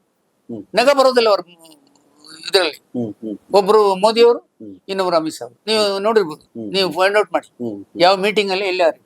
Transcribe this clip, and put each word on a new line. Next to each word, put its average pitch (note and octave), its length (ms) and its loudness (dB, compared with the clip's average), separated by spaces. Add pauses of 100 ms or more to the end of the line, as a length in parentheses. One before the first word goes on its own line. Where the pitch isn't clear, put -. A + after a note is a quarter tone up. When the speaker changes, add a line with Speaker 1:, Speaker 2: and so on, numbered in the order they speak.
(540)
Speaker 1:
ಹ್ಮ್. G#2 120 -12 (100)
Speaker 2:
ನಗ B3 140 2 (100)
ಬರೋದಿಲ್ಲ B3 300 2
ಅವ್ರ G3 100 2 (1080)
ಇದ್ರಲ್ಲಿ. E3 580 -4
Speaker 1:
ಹ್ಮ್, G#2 80 -10
ಹ್ಮ್. G#2+ 240 -12 (160)
Speaker 2:
ಒಬ್ರು G3+ 420 4
ಮೋದಿ G#3+ 260 0
ಅವರು, A#3 160 4
Speaker 1:
ಹ್ಮ್. G#3 500 -20
Speaker 2:
ಇನ್ನೊಬ್ರು F#3+ 280 -2
ಅಮಿತ್ D#3+ 200 -2
ಶಾ. - 100 -14 (220)
ನೀವು G#3+ 260 0
Speaker 1:
ಹ್ಮ್. G3 100 -6
Speaker 2:
ನೋಡಿರ್ಬೋದು, G#3 380 0
Speaker 1:
ಹ್ಮ್. G#2+ 320 -12
Speaker 2:
ನೀವು F#3 180 -2
ಫೈಂಡ್ F#3+ 260 0
ಔಟ್ G3 160 0
ಮಾಡಿ. D3+ 140 -6
Speaker 1:
ಹ್ಮ್, A#2 280 -10
ಹ್ಮ್. G2 100 -16 (100)
Speaker 2:
ಯಾವ F3+ 200 4
ಮೀಟಿಂಗ್ G3 360 -2
ಅಲ್ಲಿ F#3+ 140 -4
ಎಲ್ಲಿ F3+ 180 -2
ಯಾರು D#3+ 220 -2